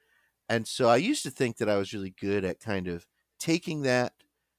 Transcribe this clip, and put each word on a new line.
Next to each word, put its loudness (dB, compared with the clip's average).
And 0
so 2
I 8
used 0
to -8
think -2
that -2
I 4
was -2
really -6
good -2
at -4
kind -4
of -8
taking -2
that 2